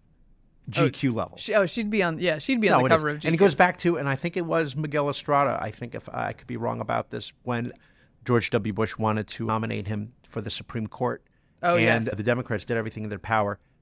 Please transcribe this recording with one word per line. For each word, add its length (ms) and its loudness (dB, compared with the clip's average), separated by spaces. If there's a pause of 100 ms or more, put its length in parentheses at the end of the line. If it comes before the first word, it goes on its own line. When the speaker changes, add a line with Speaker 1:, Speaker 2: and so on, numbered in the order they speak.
(680)
Speaker 1:
G 200 2
Q 220 0
Speaker 2:
Oh, 40 -4
Speaker 1:
level. 220 -4
Speaker 2:
she, 160 -4
oh, 120 4
she'd 240 -4
be 140 2
on, 160 -2
yeah, 180 0
she'd 240 -2
be 80 4
on 120 6
Speaker 1:
No, 60 4
Speaker 2:
the 60 6
Speaker 1:
it 20 8
is. 60 4
Speaker 2:
cover 80 -2
of 60 -2
Speaker 1:
And 100 -8
it 60 2
Speaker 2:
G 60 4
Q. 0 -
Speaker 1:
goes 180 6
back 240 4
to, 180 2
and 100 -2
I 80 2
think 220 -6
it 80 -2
was 300 0
Miguel 340 0
Estrada, 520 2
I 100 -4
think 240 -12
if 140 -12
I 240 -4
could 140 -18
be 100 -6
wrong 240 -4
about 280 -2
this, 220 -8 (120)
when 280 -4 (540)
George 260 4
W. 220 0
Bush 240 -2
wanted 320 0
to 160 -8
nominate 420 -2
him 260 -6 (140)
for 140 -10
the 80 -10
Supreme 380 -8
Court. 360 -4 (400)
Speaker 2:
Oh, 120 4
Speaker 1:
And 300 4
Speaker 2:
yes. 100 -2
Speaker 1:
the 80 -4
Democrats 420 0
did 120 -2
everything 260 -6
in 60 -8
their 100 -6
power 400 0 (220)